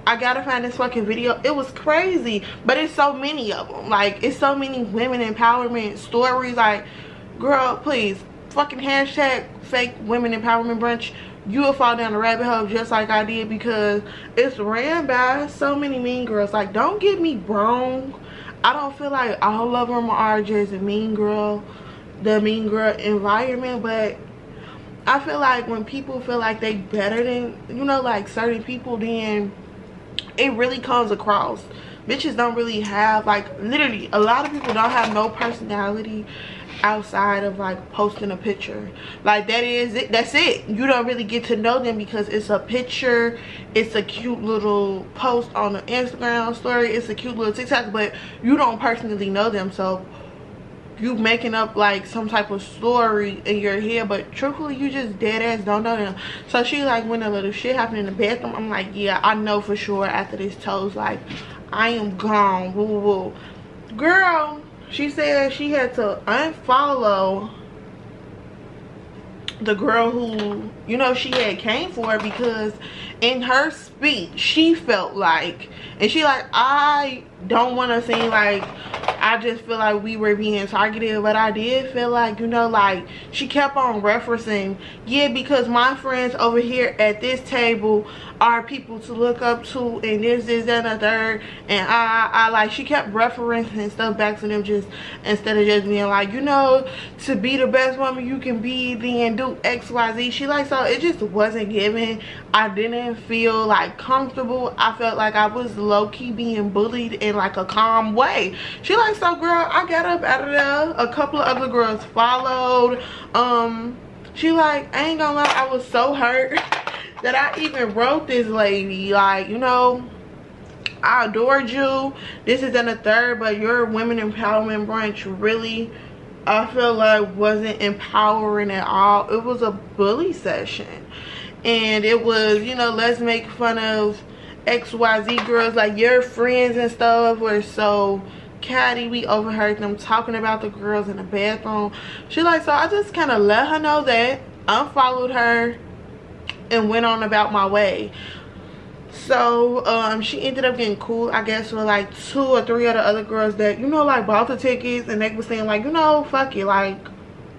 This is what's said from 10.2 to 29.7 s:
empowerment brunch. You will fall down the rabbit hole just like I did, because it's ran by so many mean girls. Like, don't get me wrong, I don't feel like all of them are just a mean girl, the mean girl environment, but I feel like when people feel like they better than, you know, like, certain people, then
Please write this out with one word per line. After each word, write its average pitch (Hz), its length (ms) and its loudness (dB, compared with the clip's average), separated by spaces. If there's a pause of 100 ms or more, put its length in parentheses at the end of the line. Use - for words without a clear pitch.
empowerment 233 460 0
brunch. 233 340 -2 (320)
You 233 180 0
will 277 100 4
fall 240 240 4
down 226 160 -2
the 208 60 -2
rabbit 226 260 2
hole 226 240 0
just 226 240 -2
like 214 180 0
I 214 140 4
did, 220 240 -4
because 208 540 0 (340)
it's 254 240 2
ran 262 460 -2
by 262 420 2
so 285 260 -2
many 285 240 -2
mean 247 260 -2
girls. 208 280 0
Like, 202 200 -2
don't 302 280 0
get 381 200 2
me 320 180 0 (100)
wrong, 254 720 0 (420)
I 240 120 4
don't 277 220 -6
feel 285 140 -6
like 247 340 0
all 226 300 0
of 240 140 0
them 233 200 -2
are 214 320 2
just 208 300 0
a 196 80 -6
mean 208 380 -2
girl, 208 480 0 (580)
the 214 180 4
mean 220 280 0
girl 214 260 2
environment, 226 880 0
but 220 340 -2 (880)
I 262 140 4
feel 294 220 -4
like 254 260 2
when 226 180 -4
people 269 360 -8
feel 247 180 -2
like 220 220 0
they 220 160 -2
better 208 480 -2
than, 247 440 -4
you 254 160 -6
know, 277 160 2
like, 220 280 -2
certain 226 340 -2
people, 247 340 -8
then 220 540 -2 (880)